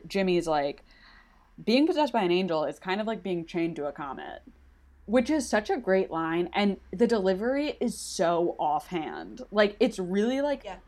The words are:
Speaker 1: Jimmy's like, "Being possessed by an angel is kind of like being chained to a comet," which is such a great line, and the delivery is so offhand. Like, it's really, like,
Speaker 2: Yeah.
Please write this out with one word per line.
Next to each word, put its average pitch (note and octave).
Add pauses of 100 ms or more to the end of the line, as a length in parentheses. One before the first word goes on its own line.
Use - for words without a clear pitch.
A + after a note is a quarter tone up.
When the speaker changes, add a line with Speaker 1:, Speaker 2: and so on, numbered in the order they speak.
Speaker 1:
Jimmy's F3+
like, D3 (800)
"Being C4
possessed D4+
by A#3
an F3
angel E3+
is D3+
kind F#3+
of G#3+
like A3
being F3
chained E3
to D3
a C#3+
comet," C#3 (640)
which B3+
is D4+
such G#3+
a F#4
great F#3+
line, E3
and G3+ (160)
the G#3+
delivery A3+
is A#3
so E3+
offhand. D3 (100)
Like, G#3
it's G#3
really, G#3
like, C#4+
Speaker 2:
Yeah. F#3 (120)